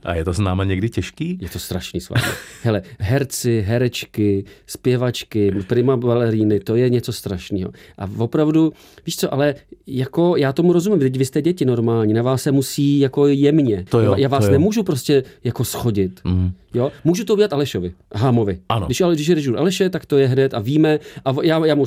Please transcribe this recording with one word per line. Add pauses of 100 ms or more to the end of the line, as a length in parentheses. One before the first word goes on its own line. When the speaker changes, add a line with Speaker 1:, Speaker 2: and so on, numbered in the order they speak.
Speaker 1:
A
je
to
s
náma
někdy
těžký?
Speaker 2:
Je
to
strašný
s
vámi. (160)
<laughs>
Hele, (180)
herci,
herečky, (220)
zpěvačky, (160)
prima
baleríny,
to
je
něco
strašného. (260)
A
opravdu, (320)
víš
co,
ale (320)
jako
já
tomu
rozumím,
vždyť
vy
jste
děti
normální,
na
vás
se
musí
jako
jemně.
Speaker 1:
To
jo,
Speaker 2:
Já
vás
Speaker 1:
to
jo.
Speaker 2:
nemůžu
prostě (200)
jako
schodit.
Speaker 1:
Mhm. (220)
Speaker 2:
Jo? (120)
Můžu
to
udělat
Alešovi (220)
Hámovi. (100)
Speaker 1:
Ano.
Speaker 2:
Když
ale,
když
režiju
Aleše,
tak
to
je
hned
a
víme, (260)
a
v-,
já,
já
mu